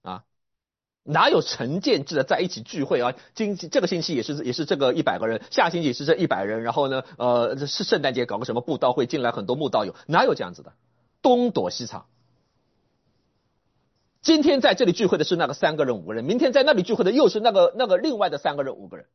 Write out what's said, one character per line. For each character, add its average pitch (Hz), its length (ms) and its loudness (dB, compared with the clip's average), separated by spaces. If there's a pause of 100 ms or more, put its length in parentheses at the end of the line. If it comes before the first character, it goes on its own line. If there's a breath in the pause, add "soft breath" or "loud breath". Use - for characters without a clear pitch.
啊， 92 220 -12 (760)
哪 170 260 2
有 185 140 4
成 143 380 -4
建 175 240 0
制 - 100 -10
的 135 80 2
在 151 160 0
一 180 80 -2
起 180 160 -10
聚 147 220 -6
会 147 160 0
啊？ 123 160 -2 (180 loud breath)
今， 208 220 -4
这 180 240 -2
个 180 80 -2
星 170 120 -2
期 160 140 -6
也 113 80 -2
是， 147 220 -6
也 123 80 -4
是 151 120 -4
这 160 120 -2
个 135 180 2
一 160 80 0
百 92 160 0
个 110 80 -4
人， 113 240 -4
下 185 200 2
星 170 120 -4
期 135 100 0
是 143 120 -8
这 156 100 4
一 175 140 0
百 98 160 -2
人， 110 180 -4
然 117 100 -2
后 143 140 2
呢， 131 160 -2 (160 loud breath)
呃， 123 480 0
是 - 160 -8
圣 185 180 0
诞 135 140 -2
节 120 120 0
搞 104 120 -6
个 120 60 -6
什 113 100 -6
么 123 60 0
布 139 180 -6
道 123 140 2
会， 123 160 0
进 143 140 -4
来 120 100 0
很 101 120 -8
多 123 120 -2
慕 143 140 -4
道 107 140 0
友， 92 120 -10 (100)
哪 175 180 4
有 202 120 2
这 113 80 -8
样 90 100 -10
子 - 80 -20
的？ - 100 -20 (480)
东 247 300 4
躲 92 200 -2
西 - 160 -10
藏。 - 200 -14 (2250)
今 320 180 4
天 277 220 4
在 247 120 4
这 247 120 2
里 175 60 4
聚 226 120 0
会 185 140 2
的 151 60 2
是 175 120 0
那 170 100 0
个 143 60 -6
三 156 240 0
个 147 80 0
人、 120 140 0
五 80 80 -12
个 107 80 -8
人， 113 100 -6
明 208 140 0
天 269 120 2
在 262 120 4
那 294 100 4
里 190 100 4
聚 220 120 -2
会 202 100 0
的 190 80 2
又 262 160 4
是 208 120 0
那 226 120 4
个， 180 240 4
那 240 100 0
个 185 120 2
另 254 180 -2
外 190 140 0
的 143 80 -6
三 147 180 -4
个 143 80 -4
人、 131 100 -6
五 95 140 -18
个 92 80 -16
人。 - 180 -20